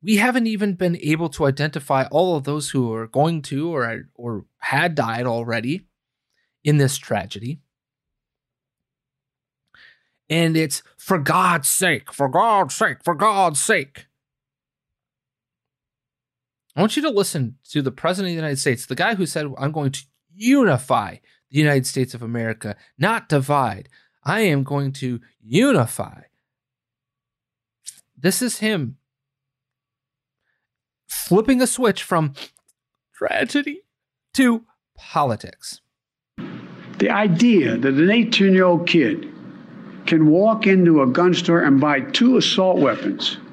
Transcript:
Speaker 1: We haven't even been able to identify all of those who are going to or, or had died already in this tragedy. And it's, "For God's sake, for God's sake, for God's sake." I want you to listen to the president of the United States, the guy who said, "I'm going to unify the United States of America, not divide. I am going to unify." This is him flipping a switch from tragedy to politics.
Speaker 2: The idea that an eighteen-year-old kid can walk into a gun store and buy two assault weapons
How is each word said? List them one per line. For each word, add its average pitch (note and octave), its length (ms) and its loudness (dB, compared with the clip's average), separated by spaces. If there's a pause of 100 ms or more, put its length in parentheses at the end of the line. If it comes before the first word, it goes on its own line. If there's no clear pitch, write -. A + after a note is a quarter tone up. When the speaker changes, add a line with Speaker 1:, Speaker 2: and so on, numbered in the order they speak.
Speaker 1:
We G#3 140 2
haven't A#3+ 280 0
even G#3 300 -2
been F3 260 0
able D#3+ 280 -2
to D3 180 -2
identify C#3 640 -2
all E3+ 240 0
of C#3+ 80 -6
those C#3+ 260 -6
who B2 240 -2
are A2+ 140 -8
going D3+ 340 -2
to D3 320 -8
or, A#2 400 -6
or A#2 320 -10 (140)
had D#3+ 340 -2
died A#2+ 320 -4
already A#2 640 -6 (760)
in D3 140 2
this C3+ 200 2
tragedy. G#2+ 640 -8 (2750)
And D#3+ 260 2
it's, D#3+ 280 -2 (140)
"For - 200 -2
God's E3+ 500 0
sake, - 460 -2
for C#3 160 -2
God's F#3+ 460 2
sake, E3+ 280 -2
for E3+ 120 -2
God's F#3 440 2
sake." - 460 -4 (2750)
I C#3+ 60 0
want G#3+ 140 0
you D4+ 60 -2
to D#4 80 0
listen F3+ 480 -2 (140)
to D3+ 100 -2
the C3+ 100 -2
president F#3 360 -4
of F3 60 -4
the E3 80 -6
United C#3+ 180 -4
States, A#2+ 260 -4
the - 80 -10
guy G3 220 -2
who F#3 100 -2
said, D3+ 220 -6 (100)
"I'm C#3 140 -4
going D3 220 -4
to - 120 -12 (260)
unify F3 840 0 (320)
the C3+ 80 -2
United C#3+ 300 2
States B2+ 260 -4
of A#2 80 -12
America, A2+ 560 -6 (220)
not G3+ 280 -2
divide. C3+ 600 0 (340)
I G3 180 -2
am D3+ 220 2
going C#3 300 -4
to B2+ 280 -6 (200)
unify." D#3 800 0 (1900)
This F3+ 280 -2
is A#3+ 160 -6
him E3+ 380 -4 (2000)
flipping A3 520 2
a C4 60 2
switch A#3+ 360 -2
from D#3 300 0 (800)
tragedy C#4+ 680 -4 (520)
to A#3+ 320 2 (300)
politics. - 840 -6 (1160)
Speaker 2:
The G3 120 2
idea F#3+ 680 4
that C3+ 160 2
an D#3+ 180 4
eighteen-year-old F#3 760 4
kid B2 460 0 (720)
can D#3 220 4
walk G#3 400 4
into F3 340 6
a C3 60 4
gun F3 260 4
store E3+ 280 2
and C3+ 200 4
buy D3 180 2
two A#3+ 380 2
assault F#3 420 2
weapons G#2+ 580 -2 (160)